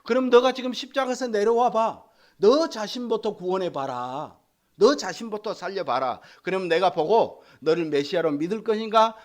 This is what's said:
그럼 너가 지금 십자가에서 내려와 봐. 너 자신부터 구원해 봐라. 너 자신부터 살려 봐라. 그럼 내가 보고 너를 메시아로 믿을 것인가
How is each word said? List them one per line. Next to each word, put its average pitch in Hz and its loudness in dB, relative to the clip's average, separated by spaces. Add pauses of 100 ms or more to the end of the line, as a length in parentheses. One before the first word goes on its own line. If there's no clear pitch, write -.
그럼 254 0
너가 247 6
지금 254 -6
십자가에서 254 -4
내려와 226 2
봐. 220 -2 (320)
너 294 4
자신부터 220 -6
구원해 180 -4
봐라. 131 -8 (360)
너 254 4
자신부터 214 -8
살려 185 -8
봐라. 127 -2 (220)
그럼 185 -4
내가 175 2
보고 165 0 (160)
너를 165 0
메시아로 151 0
믿을 175 -4
것인가 220 2